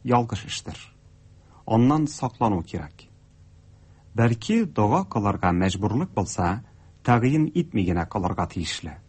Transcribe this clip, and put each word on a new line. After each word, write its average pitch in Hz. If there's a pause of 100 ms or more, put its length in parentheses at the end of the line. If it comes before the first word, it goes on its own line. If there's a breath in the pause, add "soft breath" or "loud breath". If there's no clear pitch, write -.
ялгыш 120
эштер. - (880 soft breath)
Аннан 135
саклану 113
кирәк. - (1040 soft breath)
Бәлки 117
дога 147
кылырга 98
мәҗбүрлек 101
булса, 92 (420 soft breath)
тәгъйин 131
итми 156
генә 85
кылырга 92
тиешле. 82 (100)